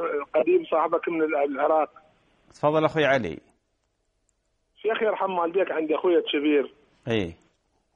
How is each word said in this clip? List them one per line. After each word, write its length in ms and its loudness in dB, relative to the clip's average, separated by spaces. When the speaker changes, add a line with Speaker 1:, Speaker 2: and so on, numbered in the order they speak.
Speaker 1:
قديم 360 2
صاحبك 380 0
من 140 -2
ال-، 140 0
العراق. 540 0
Speaker 2:
تفضل 340 0
أخوي 200 0
علي. 340 0
Speaker 1:
شيخ، 260 -4
يرحم 360 -2
والديك، 340 0
عندي 220 -2
أخويا 240 2
الكبير. 560 0
Speaker 2:
إيه. 280 -2